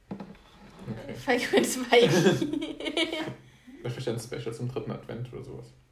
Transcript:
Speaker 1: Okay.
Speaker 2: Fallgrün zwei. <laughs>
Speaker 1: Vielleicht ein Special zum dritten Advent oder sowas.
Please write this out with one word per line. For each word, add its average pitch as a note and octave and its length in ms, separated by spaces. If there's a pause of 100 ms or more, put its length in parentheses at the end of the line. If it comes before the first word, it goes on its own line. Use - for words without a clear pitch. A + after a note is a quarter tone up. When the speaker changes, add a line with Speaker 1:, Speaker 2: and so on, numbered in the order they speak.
Speaker 1:
Okay. - 1040
Speaker 2:
Fallgrün - 500
zwei. B3 460
<laughs> D#4 1700
Speaker 1:
Vielleicht - 240
ein A#2 120
Special - 340
zum B2 180
dritten - 200
Advent A#2 400
oder - 120
sowas. - 240 (240)